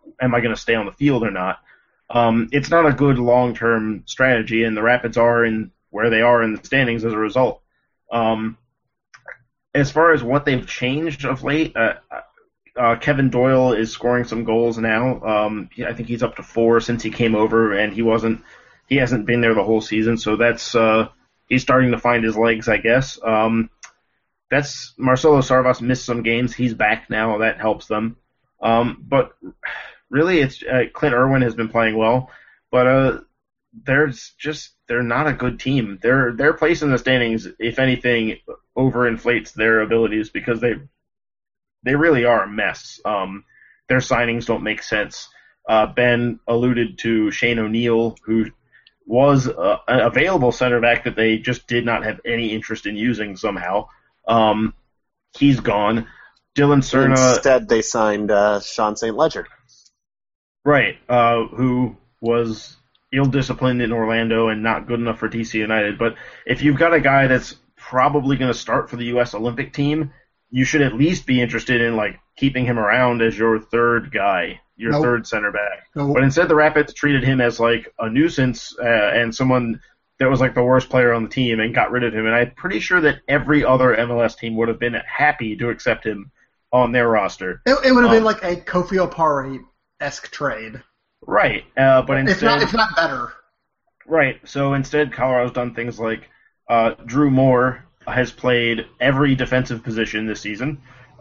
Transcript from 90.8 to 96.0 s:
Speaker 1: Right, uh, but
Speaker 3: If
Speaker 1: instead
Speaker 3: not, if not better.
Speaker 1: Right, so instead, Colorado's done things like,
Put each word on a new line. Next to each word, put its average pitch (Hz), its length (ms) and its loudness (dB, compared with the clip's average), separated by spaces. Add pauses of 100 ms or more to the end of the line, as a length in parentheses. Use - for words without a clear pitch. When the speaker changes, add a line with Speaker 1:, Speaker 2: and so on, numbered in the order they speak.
Speaker 1:
Right, 180 360 0 (120)
uh, 131 280 4
but 135 160 -2
Speaker 3:
If 135 80 0
Speaker 1:
instead 196 180 0
Speaker 3:
not, 233 160 2
if 202 100 -2
not 214 240 0
better. 135 380 -4 (720)
Speaker 1:
Right, 139 420 0
so 139 280 -2
instead, 139 360 -2
Colorado's 123 420 -2
done 123 200 -6
things 117 260 -10
like, 113 300 -6 (400)